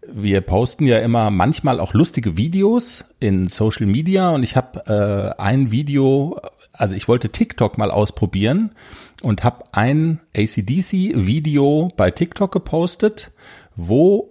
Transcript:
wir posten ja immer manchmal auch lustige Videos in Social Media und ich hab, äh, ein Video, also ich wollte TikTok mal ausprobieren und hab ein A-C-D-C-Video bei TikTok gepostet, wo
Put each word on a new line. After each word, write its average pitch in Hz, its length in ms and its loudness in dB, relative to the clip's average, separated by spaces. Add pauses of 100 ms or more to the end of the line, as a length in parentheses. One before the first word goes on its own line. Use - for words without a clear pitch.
(120)
wir 98 300 0
posten 120 440 0
ja 117 140 4
immer 113 320 2
manchmal 120 480 0
auch - 140 -4
lustige 113 420 0
Videos 196 680 0 (160)
in 95 260 0
Social 110 380 -2
Media 170 460 2
und 139 120 0
ich - 140 -2
hab, - 320 -6
äh, 101 480 0
ein 120 340 0
Video, 139 720 0 (320)
also 101 240 -2
ich - 100 -8
wollte 120 220 2
TikTok - 480 -2
mal 107 120 0
ausprobieren 107 840 0 (500)
und 113 240 -2
hab - 260 -2
ein 156 480 0 (160)
A-C-D-C-Video 147 1600 0
bei 92 160 2
TikTok 180 400 -4
gepostet, 180 800 -4 (460)
wo 147 540 2